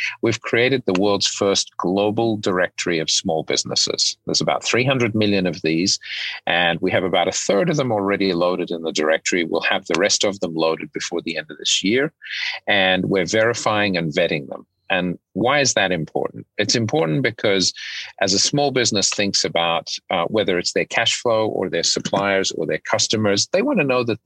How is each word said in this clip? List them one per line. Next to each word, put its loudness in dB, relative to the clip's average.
We've 0
created 2
the 2
world's 2
first 0
global 0
directory 0
of -2
small 0
businesses. -2
There's 0
about 0
three 0
hundred 0
million 2
of -2
these, 0
and 2
we 0
have 2
about 2
a 0
third 0
of 0
them 0
already 0
loaded 0
in -6
the -4
directory. 0
We'll 0
have 0
the -2
rest 2
of -2
them -4
loaded -2
before -6
the -6
end -8
of -16
this -2
year, 2
and 2
we're 2
verifying 0
and -2
vetting 0
them. -14
And 0
why 2
is 0
that 2
important? -4
It's 0
important 0
because 0
as 2
a 2
small 2
business 2
thinks 0
about, 0
uh, 2
whether 0
it's -4
their 0
cash 0
flow 0
or -2
their 0
suppliers 0
or -4
their -2
customers, 0
they 0
want 0
to 2
know 2
that -2